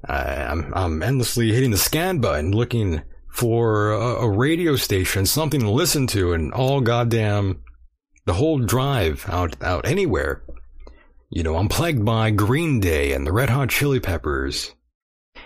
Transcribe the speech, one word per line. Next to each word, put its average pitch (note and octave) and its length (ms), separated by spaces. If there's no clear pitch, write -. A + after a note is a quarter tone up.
uh, C2+ 420
I'm, D#2+ 240
I'm D#2+ 300
endlessly A#2 480
hitting B2+ 200
the G2 60
scan F3 420
button E2 340
looking G#2+ 480
for A2+ 640
a, G#2+ 60
a A#2+ 80
radio D3 480
station, F#2+ 480
something D3+ 340
to G#2+ 100
listen C3+ 380
to, F#2 240
and D#2+ 220
all C3+ 260
goddamn, A2+ 840
the G#2 80
whole C#3+ 260
drive A#2 680
out, F2 340
out F2+ 240
anywhere. G2+ 560
You E2 140
know, D#2+ 140
I'm G#2 100
plagued C#3+ 380
by A2 260
Green C3 480
Day D2+ 320
and C#2 160
the E2 60
Red B2+ 160
Hot B2+ 200
Chili C#3 300
Peppers. C#2 720